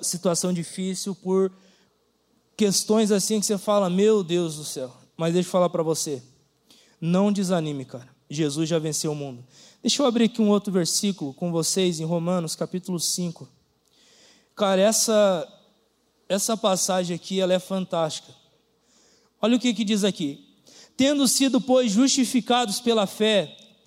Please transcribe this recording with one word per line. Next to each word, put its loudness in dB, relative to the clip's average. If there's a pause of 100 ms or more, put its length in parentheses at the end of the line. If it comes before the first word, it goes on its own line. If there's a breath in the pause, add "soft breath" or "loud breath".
situação -2
difícil, -6
por 0 (1040 soft breath)
questões 2
assim 0
que -2
você 0
fala, 2
"Meu 4
Deus -2
do -12
céu." -10 (220)
Mas -2
deixa 0
eu -12
falar 2
pra -2
você, -2 (800 soft breath)
não 2
desanime, -2
cara. -16 (220)
Jesus -2
já 0
venceu -4
o -4
mundo. -10 (380 soft breath)
Deixa 0
eu 4
abrir 4
aqui -2
um 4
outro 2
versículo -2
com -4
vocês 0
em -6
Romanos, -2
capítulo -6
cinco. -6 (1080 soft breath)
Cara, 2
essa, 2 (800)
essa 0
passagem 0
aqui, -6
ela 2
é 2
fantástica. -4 (1120 soft breath)
Olha 2
o 2
que 0
que -4
diz 0
aqui. -4 (500 loud breath)
Tendo 2
sido, 2
pois, 2
justificados 2
pela 2
fé, 0 (300)